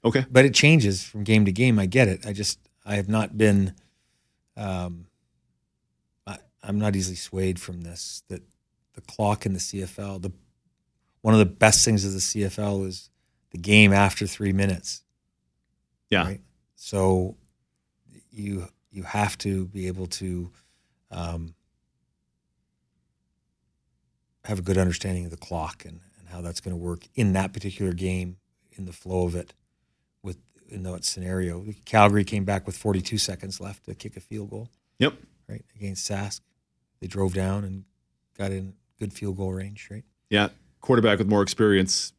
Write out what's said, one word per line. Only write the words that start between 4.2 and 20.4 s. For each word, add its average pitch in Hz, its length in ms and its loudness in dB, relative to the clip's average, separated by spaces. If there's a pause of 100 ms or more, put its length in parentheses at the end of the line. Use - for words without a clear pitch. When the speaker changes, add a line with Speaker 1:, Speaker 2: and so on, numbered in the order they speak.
Speaker 2:
um, 90 520 -8 (1200)
I, 101 100 -14 (240)
I'm 101 180 -4
not 104 160 0
easily 92 200 -4
swayed 95 440 -4
from 87 220 -12
this, - 460 -14
that 92 140 -12 (520)
the - 80 -20
clock 104 440 -2
in 98 80 -2
the 90 60 -4
C 98 220 -8
F 92 180 -12
L, 98 200 -10
the, 92 120 -6 (920)
one 110 120 4
of 110 60 10
the 104 60 10
best 107 380 4
things 101 220 2
of 98 80 -4
the 92 80 -4
C 104 220 -2
F 95 160 -4
L 101 240 -2
is 92 260 -10 (420)
the 85 60 -12
game 101 360 8
after 98 340 4
three 98 260 -4
minutes. 95 500 -2 (1040)
Speaker 1:
Yeah. 90 160 2
Speaker 2:
Right? 98 160 -8 (340)
So 95 600 0 (960)
you, 101 360 -8 (240)
you 95 120 -14
have - 360 -2
to 95 280 -2
be 92 200 -8
able 92 200 -6
to, 90 440 -8 (580)